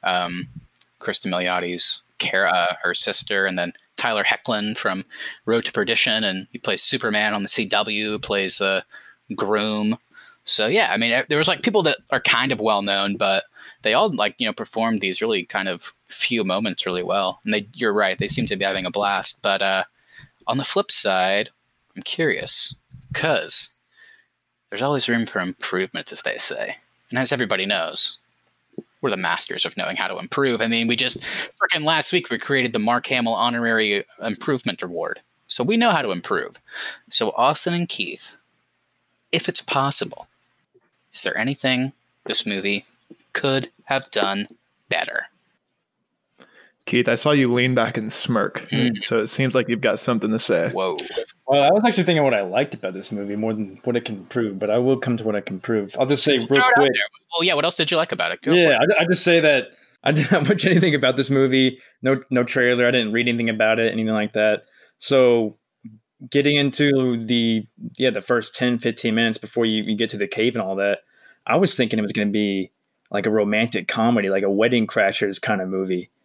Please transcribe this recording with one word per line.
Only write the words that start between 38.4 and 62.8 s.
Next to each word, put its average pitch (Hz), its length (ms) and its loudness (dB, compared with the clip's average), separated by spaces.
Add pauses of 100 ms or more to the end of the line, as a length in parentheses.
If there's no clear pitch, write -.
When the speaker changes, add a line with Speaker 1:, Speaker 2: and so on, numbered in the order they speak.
Speaker 1:
if - 160 -2
it's - 140 -4
possible, - 640 -2 (880)
is - 80 0
there - 140 -2
anything 131 560 0 (340)
this - 180 0
movie 101 400 -2 (480)
could 135 380 -2 (160)
have 135 240 -2
done 101 380 -2 (420)
better? - 380 -4 (1600)
Speaker 2:
Keith, 120 220 2
I 113 60 2
saw 151 160 0
you 135 220 4
lean 127 220 2
back 120 220 0
and 110 160 -4
smirk. - 580 -2
Speaker 1:
Hmm. 135 180 2 (140)
Speaker 2:
So 117 180 0
it 107 80 -4
seems 131 260 -2
like 127 140 2
you've 117 120 -2
got 104 200 0
something 113 300 0
to 113 80 0
say. 85 320 0
Speaker 1:
Whoa. 92 260 -2 (500)
Speaker 3:
Well, 139 160 4
I 143 80 6
was 208 160 4
actually 190 180 2
thinking 160 200 4
what 127 100 4
I 101 80 2
liked 104 320 0
about 95 200 -8
this 95 180 -10
movie 101 240 -6
more 110 160 0
than 98 320 -6
what 123 120 0
it 120 80 -2
can 110 120 -8
improve, 101 420 -4
but 104 120 -2
I 110 80 2
will 127 180 4
come 131 200 -2
to 107 80 -6
what 107 120 0
I 101 40 0
can 95 160 -10
improve. 101 420 -2
I'll 135 80 2
just 135 180 0
say 143 140 4
real 117 80 -2
Speaker 1:
Throw 135 100 4
it 139 60 6
out 254 120 4
Speaker 3:
quick. 139 180 6
Speaker 1:
there. 107 100 -2 (300)
Well, 170 120 0
yeah, 180 100 2
what 147 100 0
else 175 120 2
did 156 140 0
you 175 60 2
like - 160 0
about 82 200 -2
it? - 100 -8
Go 160 120 2
Speaker 3:
Yeah, 160 240 6
Speaker 1:
for 127 60 4
it. 190 140 2
Speaker 3:
I, 156 40 2
I - 20 4
just 175 180 2
say 170 180 6
that 147 280 4 (340)
I - 100 2
did 151 200 2
not 160 160 4
<laughs> - 0 -
watch 196 160 2
anything 175 300 6
about 127 220 2
this 131 140 2
movie. 131 500 4 (220)
No, 135 280 2
no 123 140 2
trailer. 123 420 2